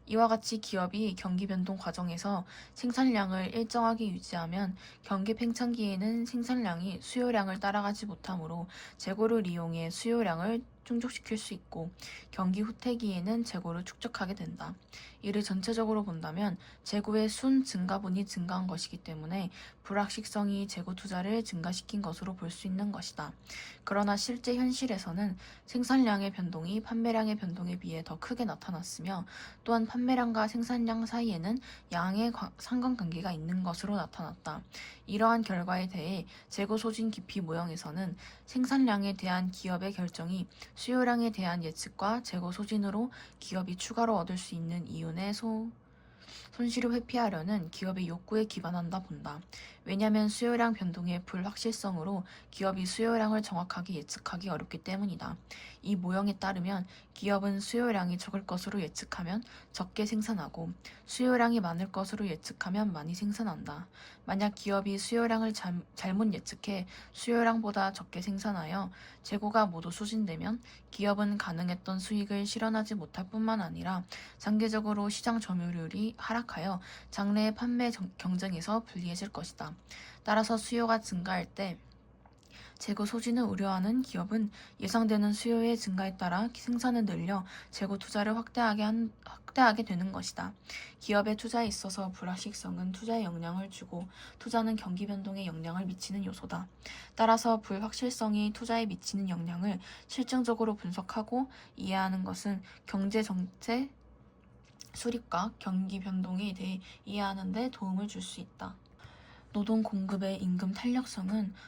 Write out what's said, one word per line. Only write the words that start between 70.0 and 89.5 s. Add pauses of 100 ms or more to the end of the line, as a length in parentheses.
기업은
가능했던
수익을
실현하지
못할
뿐만
아니라 (340)
장기적으로
시장
점유율이
하락하여 (300)
장래
판매
정-,
경쟁에서
불리해질
것이다. (500)
따라서
수요가
증가할
때 (1040)
재고
소진을
우려하는
기업은 (300)
예상되는
수요의
증가에
따라
생산을
늘려 (240)
재고
투자를
확대하게
한-, (120)
확대하게